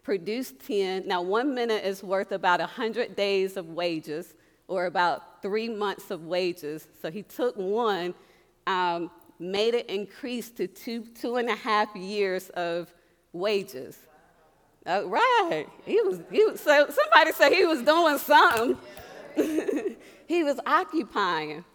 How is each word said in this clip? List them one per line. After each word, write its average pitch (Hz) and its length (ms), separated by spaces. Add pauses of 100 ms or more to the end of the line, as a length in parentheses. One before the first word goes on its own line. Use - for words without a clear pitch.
produced 214 580
ten. 190 480
Now, 180 140
one 233 320
mina 233 220
is 190 280
worth 196 280
about 180 300
a 170 40
hundred 220 500
days 196 420
of 165 120
wages, 160 640 (340)
or 180 200
about 175 560
three 220 260
months 208 400
of 165 160
wages. 165 640 (120)
So 160 120
he 196 100
took 247 340
one, 196 600 (500)
um, 175 460 (260)
made 202 380
it 233 100
increase 208 680
to 180 160
two, 233 460
two 240 220
and 240 120
a 214 80
half 214 400
years 190 540
of 170 420 (400)
wages. 180 640 (920)
Uh, 180 180
right. 339 640 (180)
He 392 160
was, 185 200 (100)
he 427 120
was, - 160
so 294 300
somebody 320 440
said 285 180
he 370 140
was 311 180
doing 311 340
something. 269 640 (580)
<laughs> 302 600 (280)
He 339 180
was 285 220
occupying 190 1080